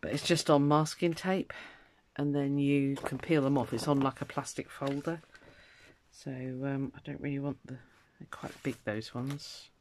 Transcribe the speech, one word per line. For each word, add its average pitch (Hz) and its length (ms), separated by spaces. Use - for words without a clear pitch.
but 90 120
it's 147 100
just - 260
on 143 200
masking 156 460
tape, 185 380
and 143 180
then 143 240
you 139 360
can 135 240
peel 151 240
them 139 160
off. 113 140
It's 117 160
on, 143 120
like, 135 200
a 139 40
plastic - 460
folder. 143 500
So, - 180
um, 131 680
I - 80
don't 143 160
really 139 200
want 139 260
the... 127 80
They're - 560
quite - 220
big, 127 220
those 110 300
ones. 135 540